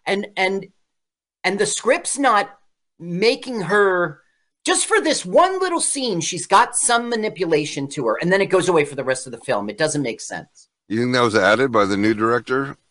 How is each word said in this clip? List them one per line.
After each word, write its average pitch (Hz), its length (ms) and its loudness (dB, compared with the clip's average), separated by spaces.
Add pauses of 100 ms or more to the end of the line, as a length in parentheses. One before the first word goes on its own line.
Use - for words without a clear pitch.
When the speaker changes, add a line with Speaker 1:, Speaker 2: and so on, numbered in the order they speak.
Speaker 1:
And, 196 300 -4
and, 190 300 -2 (760)
and 190 160 -2
the 202 80 2
script's - 520 -2
not 220 320 2 (500)
making 220 600 -2
her, 180 600 0 (420)
just - 220 0
for 415 140 2
this 294 260 -2
one 349 320 4
little 339 220 -2
scene, 233 400 -4
she's - 260 -6
got 185 300 2
some 240 320 0
manipulation 165 800 -2
to 135 180 -6
her, 110 160 0
and 175 100 0
then 196 80 4
it 185 60 0
goes 170 220 2
away 160 160 4
for 143 100 -8
the 135 100 0
rest 131 220 -4
of 127 60 -16
the 113 80 -14
film. 104 280 -4
It 104 100 -10
doesn't 151 240 0
make 117 180 -6
sense. - 480 -14 (200)
Speaker 2:
You 110 120 2
think 123 140 0
that 127 80 6
was 110 120 4
added 113 380 4
by 107 120 4
the 98 120 -2
new 110 180 2
director 123 600 -2 (140)